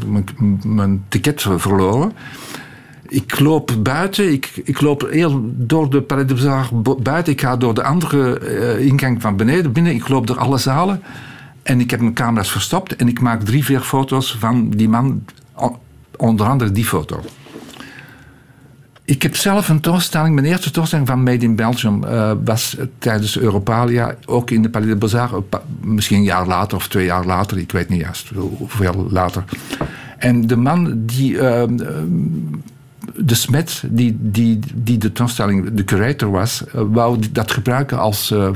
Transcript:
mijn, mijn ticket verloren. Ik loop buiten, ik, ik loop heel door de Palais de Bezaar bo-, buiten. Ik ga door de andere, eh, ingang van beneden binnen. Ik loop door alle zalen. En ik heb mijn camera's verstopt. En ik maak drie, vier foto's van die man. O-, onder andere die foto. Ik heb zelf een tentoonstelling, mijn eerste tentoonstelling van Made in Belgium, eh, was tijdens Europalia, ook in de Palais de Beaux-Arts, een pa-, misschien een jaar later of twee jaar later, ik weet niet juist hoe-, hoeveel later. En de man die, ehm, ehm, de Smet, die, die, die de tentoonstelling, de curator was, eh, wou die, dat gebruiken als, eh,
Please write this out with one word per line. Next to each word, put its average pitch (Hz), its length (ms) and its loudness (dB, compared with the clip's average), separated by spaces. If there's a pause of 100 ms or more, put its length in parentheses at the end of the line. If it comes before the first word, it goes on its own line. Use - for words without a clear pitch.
mijn, 104 180 0 (400)
mijn 98 420 0
ticket 147 340 -2 (160)
verloren. 98 540 2 (1040)
Ik - 240 -2
loop 151 400 2
buiten, 175 520 0
ik, - 320 -4
ik - 180 -4
loop 143 300 2
heel 139 420 0
door 135 360 2
de 135 120 2
Palais 135 260 0
de 135 60 0
Bezaar 135 400 2
bo-, 117 220 2
buiten. 143 380 0
Ik - 80 -4
ga 127 160 2
door 120 160 2
de 107 100 0
andere, 143 560 0
eh, 117 460 -2
ingang 131 360 2
van 104 160 0
beneden 139 340 2
binnen. 165 220 2
Ik 117 140 -4
loop 131 200 2
door 123 100 -2
alle 135 200 0
zalen. 175 440 0 (600)
En 127 160 2
ik 123 120 0
heb 120 80 0
mijn 117 140 2
camera's 117 380 0
verstopt. - 440 -4
En 120 120 2
ik 120 120 0
maak 117 240 0
drie, 123 220 2
vier 135 140 2
foto's 135 600 -2
van 117 300 2
die 107 200 2
man. 117 360 0 (300)
O-, 123 240 -4 (380)
onder 226 300 2
andere 123 240 2
die 107 140 2
foto. 78 380 -4 (1800)
Ik 143 160 0
heb - 140 0
zelf 202 340 2
een 156 100 4
tentoonstelling, 160 560 2
mijn 139 120 4
eerste 180 160 0
tentoonstelling 160 440 0
van 127 160 2
Made 123 220 2
in 113 100 2
Belgium, 110 480 0
eh, 107 280 0 (140)
was 113 320 -2 (200)
tijdens 107 400 0
Europalia, 117 800 0 (100)
ook 120 260 -2
in 113 100 4
de 110 80 2
Palais 110 220 0
de 107 60 2
Beaux-Arts, 117 360 0
een 101 160 -6
pa-, - 140 -6 (180)
misschien 101 360 0
een 104 60 4
jaar 92 240 2
later 92 300 0
of - 100 -6
twee 95 180 0
jaar 87 200 0
later, 95 320 0
ik 87 140 -6
weet 87 180 -2
niet 87 120 0
juist - 280 -10
hoe-, 90 280 -6
hoeveel 95 520 -2
later. 92 340 0 (720)
En 120 300 2
de 123 80 2
man 131 500 2
die, 123 340 0
ehm, 120 400 2
ehm, - 260 -6 (1120)
de 123 180 2
Smet, 147 520 -2
die, 113 320 2
die, 110 400 2 (140)
die 117 240 0
de 104 100 0
tentoonstelling, 104 680 0
de 101 100 0
curator 107 480 0
was, 98 340 -2
eh, 123 160 -6 (100)
wou 117 280 2
die, 110 120 -2
dat 110 200 -2
gebruiken 123 480 0
als, 107 320 -2
eh, 101 240 2